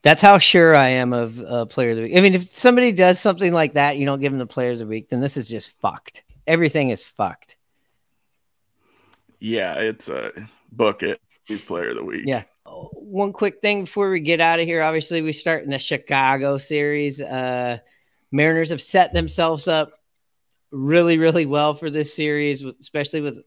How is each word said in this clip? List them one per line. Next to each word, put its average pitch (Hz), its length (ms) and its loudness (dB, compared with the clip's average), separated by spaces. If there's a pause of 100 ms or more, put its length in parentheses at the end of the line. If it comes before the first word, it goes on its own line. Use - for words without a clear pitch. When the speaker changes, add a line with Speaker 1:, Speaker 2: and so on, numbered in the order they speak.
Speaker 1:
That's 156 180 6
how 202 180 10
sure 165 360 6
I 135 140 6
am 127 240 2
of, 117 280 -4
uh, 117 260 -4
player 120 260 -2
of 113 40 -2
the 113 60 -4
week. 117 140 0
I 180 40 8
mean, 190 140 6
if 180 160 -4
somebody 247 420 4
does 180 280 4
something 180 320 0
like 156 220 0
that, 143 220 2
you 143 80 -2
don't 139 160 -2
give 139 120 -2
them 135 60 -6
the 127 80 -6
player 123 260 -4
of 117 60 -6
the 113 80 -10
week, 110 220 -8
then 123 120 -4
this 139 160 -4
is 113 120 -8
just 113 220 -12 (100)
fucked. - 440 -8 (220)
Everything 156 440 0
is 107 140 -6
fucked. - 520 -10 (1800)
Speaker 2:
Yeah, 104 360 -4
it's 107 340 -6
a 65 240 -8 (400)
book 113 300 -2
it. 90 180 -6 (260)
He's 104 180 -10
player 87 260 -6
of 60 40 -8
the - 100 -10
week. - 220 -10
Speaker 1:
Yeah. 123 160 -6 (240)
One 202 680 -8
quick - 300 -4
thing 202 220 -2
before 196 260 -4
we 185 100 -2
get 156 200 0
out 165 180 2
of 170 80 -2
here. 165 160 -2
Obviously, 160 400 -2
we 156 100 -4
start 160 300 -4
in 139 80 -10
the 135 80 -4
Chicago 139 800 -2
series. 147 640 -4
Uh, 123 580 -6 (540)
Mariners 160 380 0
have 147 120 -6
set 185 300 2
themselves 165 560 -2
up 156 240 0 (800)
really, 160 480 2
really 160 280 2
well 147 260 0
for 151 160 -10
this 147 240 -6
series, 147 480 -4
w-, 135 200 -16
especially 147 400 -6
with 139 260 -8